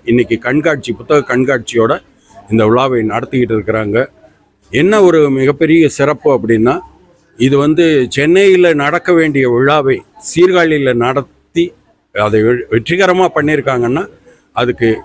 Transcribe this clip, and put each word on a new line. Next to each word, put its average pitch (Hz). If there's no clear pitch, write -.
இன்னைக்கு 117
கண்காட்சி, 139
புத்தக 127
கண்காட்சியோட 127
இந்த 110
விழாவை 123
நடத்திக்கிட்டு 113
இருக்கிறாங்க. 107
என்ன 196
ஒரு 160
மிகப்பெரிய 143
சிறப்பு 143
அப்படின்னா, 113
இது 135
வந்து 151
சென்னையில 180
நடக்க 151
வேண்டிய 147
விழாவை 135
சீர்காழியில 165
நடத்தி 131
அதை 107
வெ-, 120
வெற்றிகரமா 180
பண்ணியிருக்காங்கன்னா, 143
அதுக்கு 117